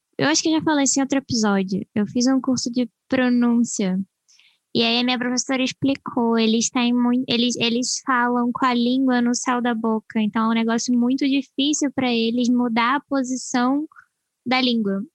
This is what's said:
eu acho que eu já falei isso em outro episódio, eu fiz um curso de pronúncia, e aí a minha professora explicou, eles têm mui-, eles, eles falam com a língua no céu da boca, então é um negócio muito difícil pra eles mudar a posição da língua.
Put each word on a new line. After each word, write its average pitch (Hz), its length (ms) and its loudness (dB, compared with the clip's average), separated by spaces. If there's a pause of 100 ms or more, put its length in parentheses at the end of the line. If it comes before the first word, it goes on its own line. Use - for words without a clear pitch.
(180)
eu 269 100 0
acho 320 160 0
que 320 60 0
eu 311 100 2
já - 20 -2
falei 294 220 0
isso 269 160 0
em - 20 2
outro 269 160 0
episódio, 202 680 0 (120)
eu 208 100 0
fiz 240 220 0
um 269 120 2
curso 254 320 -2
de 240 160 -2 (220)
pronúncia, 240 880 2 (760)
e 233 80 2
aí 233 160 0
a 247 40 0
minha 254 140 0
professora 247 460 -2
explicou, 254 720 -2
eles 226 320 2
têm 240 240 0
mui-, 247 340 2
eles, 240 280 0
eles 233 500 -2
falam 240 480 0
com - 120 -4
a 247 80 2
língua 247 480 2
no 240 120 0
céu 247 280 -2
da 240 120 0
boca, 220 480 -2
então 220 240 0
é 226 40 2
um 226 100 0
negócio 226 380 0
muito 262 300 2
difícil 277 680 0
pra 254 200 0
eles 233 360 0
mudar 240 480 2
a - 40 -2
posição 262 840 -2 (580)
da 254 160 0
língua. 214 400 0 (140)